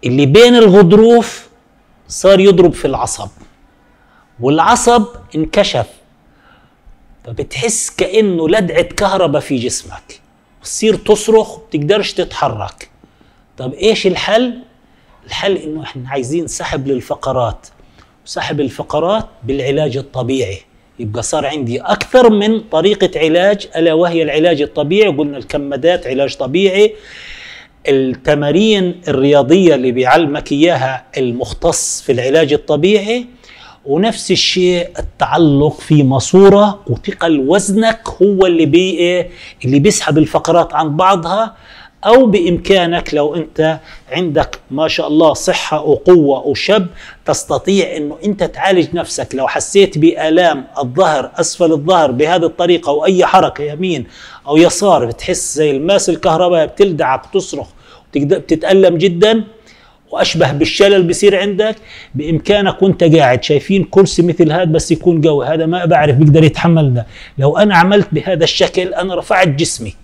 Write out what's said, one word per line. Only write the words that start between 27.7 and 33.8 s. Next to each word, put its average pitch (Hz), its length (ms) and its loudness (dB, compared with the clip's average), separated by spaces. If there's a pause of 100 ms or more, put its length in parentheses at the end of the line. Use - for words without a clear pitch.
التمارين 151 1200 0
الرياضية 143 680 4
اللي 127 180 -2
بيعلمك 139 600 0
إياها 139 520 0 (120)
المختص 127 840 -4
في - 100 -2
العلاج 135 400 0
الطبيعي، 196 760 -2 (600)